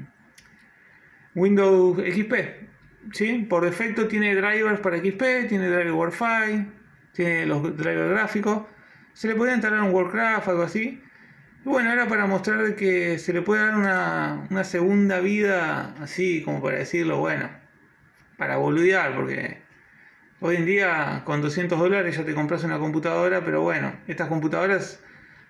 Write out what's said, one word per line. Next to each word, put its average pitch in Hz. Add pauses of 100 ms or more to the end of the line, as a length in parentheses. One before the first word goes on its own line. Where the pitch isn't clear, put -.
(1300)
Windows 190
X 180
P, - (420)
¿sí? 226
Por 170
defecto 214
tiene 208
drivers 208
para 180
X 190
P, 254
tiene 190
driver 175
Wi-Fi, 214 (420)
tiene 170
los 151
drivers 165
gráficos. 208 (500)
Se -
le 220
podría 240
instalar 214
un 196
Warcraft, 196
algo 175
así. 220 (600)
Y 269
bueno, 247
era 240
para 208
mostrar 196
de 208
que 180
se 170
le 175
puede 208
dar 214
una, 165
una 190
segunda 190
vida, 180
así 170
como 147
para 143
decirlo, 160
bueno, 156 (880)
para 139
boludear, 151
porque 135 (800)
hoy 170
en 165
día 165
con 147
doscientos 170
dólares 180
ya 160
te 156
compras 151
una 160
computadora, 165
pero 156
bueno, 151 (140)
estas 156
computadoras 165 (460)